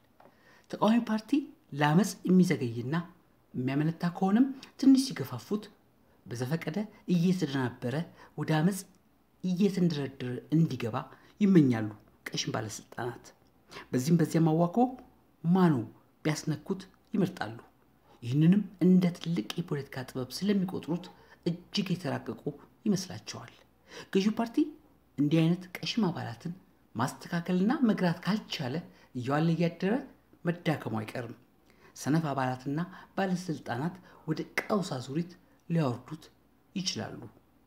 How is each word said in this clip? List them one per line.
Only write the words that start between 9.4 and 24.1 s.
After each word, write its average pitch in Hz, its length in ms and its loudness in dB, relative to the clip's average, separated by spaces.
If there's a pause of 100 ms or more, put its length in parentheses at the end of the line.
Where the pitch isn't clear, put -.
እየተንደረደረ 170 880 0 (180)
እንዲገባ 127 460 0 (440)
ይመኛሉ 135 480 6 (360)
ቀሽም - 280 -6
ባለስልጣናት። 117 760 -8 (600)
በዚህም 135 320 2
በዚያም 160 300 2
አዋክበው 170 400 2 (560)
ማኑ 175 300 6 (460)
ቢያስነኩት 156 600 -4 (300)
ይመርጣሉ። 120 460 -4 (640)
ይህንንም 156 400 4 (180)
እንደ 180 320 6
ትልቅ 170 400 -6
የፖለቲካ 143 520 -8
ጥበብ 127 280 -8
ስለሚቆጥሩት 185 720 -2 (420)
እጅግ 185 420 -4
የተራቀቁ 127 540 -6 (400)
ይመስላቸዋል። - 720 -4 (580)